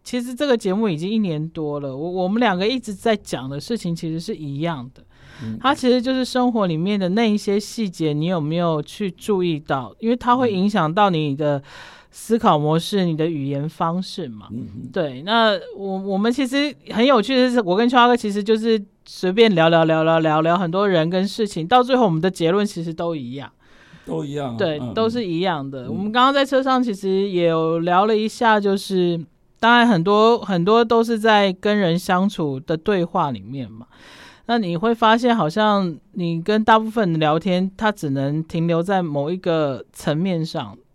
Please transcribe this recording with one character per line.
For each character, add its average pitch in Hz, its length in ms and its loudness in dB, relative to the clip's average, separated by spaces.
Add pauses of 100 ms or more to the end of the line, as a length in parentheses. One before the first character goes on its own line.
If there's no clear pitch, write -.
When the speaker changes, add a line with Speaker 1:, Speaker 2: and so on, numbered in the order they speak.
Speaker 1:
其 247 200 -6
实 254 120 -10
这 294 140 -2
个 254 80 4
节 196 180 -2
目 220 140 0
已 165 80 0
经 170 140 -6
一 220 100 0
年 156 300 -2
多 147 320 -6
了， 135 140 -8
我， 160 140 -6
我 185 200 -2
们 220 100 0
两 208 180 2
个 190 80 -2
一 254 140 -2
直 208 140 -10
在 214 240 -2
讲 131 320 -8
的 139 100 -8
事 226 180 -6
情 170 160 -6
其 165 160 -8
实 160 80 -6
是 185 160 -8
一 143 280 -8
样 143 340 -6
的。 - 80 -20 (400)
Speaker 2:
嗯。 220 160 -8
Speaker 1:
它 254 160 2
其 254 140 0
实 247 120 4
就 262 120 -2
是 254 100 0
生 247 300 0
活 214 120 0
里 165 120 -2
面 196 200 -2
的 185 120 -2
那 220 200 2
一 208 80 2
些 202 220 0
细 208 300 -6
节， 156 240 -2
你 151 140 -2
有 180 120 0
没 151 160 -2
有 170 260 0
去 196 300 -6
注 190 320 -2
意 165 160 -2
到？ 135 400 -6
因 226 100 -2
为 247 60 2
它 247 220 0
会 254 140 0
影 190 180 0
响 170 220 0
到 202 180 2
你 151 260 -2
的 147 260 -2 (500)
思 - 280 -2
考 190 180 4
模 151 220 2
式， 190 240 -2
Speaker 2:
嗯。 175 60 0
Speaker 1:
你 156 80 -2
的 156 100 0
语 143 200 -4
言 139 200 -4
方 170 340 -4
式 170 280 -10
嘛。 107 220 -16
Speaker 2:
嗯， 113 220 -10
嗯。 - 200 -14
Speaker 1:
对， 143 300 -4
那 220 280 2 (260)
我， 196 200 -6
我 196 200 -4
们 220 140 2
其 254 160 -2
实 277 260 0 (180)
很 226 140 2
有 254 160 6
趣 247 140 -2
的 254 140 4
是， 240 120 2
我 180 140 0
跟 233 140 2
秋 254 80 4
华 240 100 8
哥 240 80 6
其 214 160 -4
实 208 100 -4
就 220 160 2
是 220 240 0 (260)
随 - 240 -4
便 220 220 6
聊 165 160 6
聊， 165 140 6
聊 160 200 4
聊， 165 160 4
聊 160 220 2
聊 170 160 2
很 175 140 -2
多 202 180 0
人 165 200 2
跟 185 180 0
事 208 200 -2
情， 170 200 -6
到 247 160 6
最 254 120 2
后 247 100 4
我 190 40 4
们 160 100 0
的 180 120 0
结 165 180 0
论 202 160 2
其 175 180 -8
实 165 80 -8
都 170 240 -6
一 123 180 -10
样。 135 180 -14 (520)
Speaker 2:
都 160 220 -6
一 143 80 -8
样 139 200 -6
啊。 - 40 -8
Speaker 1:
对， 165 220 -4
Speaker 2:
嗯， 123 100 -8
嗯。 - 40 -10
Speaker 1:
都 226 160 0
是 240 140 -4
一 170 180 -4
样 151 280 -4
的。 135 160 -12
Speaker 2:
嗯。 185 40 -10
Speaker 1:
我 220 40 -6
们 202 180 -6
刚 247 120 2
刚 277 100 4
在 277 120 2
车 269 180 0
上 262 180 2
其 240 120 -2
实 190 360 -2
也 175 180 2
有 165 320 0
聊 175 260 2
了 220 120 2
一 220 100 -2
下， 220 320 2
就 202 180 0
是 175 460 -2 (360)
当 233 180 6
然 233 100 6
很 185 140 4
多， 214 380 4
很 185 240 -2
多 226 200 4
都 226 200 2
是 226 160 -2
在 208 340 4
跟 208 240 0
人 175 220 2
相 185 280 0
处 143 340 -4
的 165 160 -2
对 185 260 0
话 170 260 -2
里 107 120 -8
面 120 280 -10
嘛。 113 160 -18 (600)
那 233 100 0
你 175 180 -2
会 226 200 0
发 226 200 4
现 233 200 2
好 156 140 0
像 202 460 0 (180)
你 170 280 -2
跟 214 220 0
大 220 160 6
部 220 100 -2
分 214 220 0
人 160 80 0
聊 156 180 2
天， 185 400 0
他 214 140 0
只 160 200 -6
能 143 320 -2
停 165 240 -4
留 170 140 2
在 185 220 0
某 147 260 -4
一 185 80 -4
个 156 560 -2
层 151 240 -4
面 170 260 -2
上 143 320 -8 (200)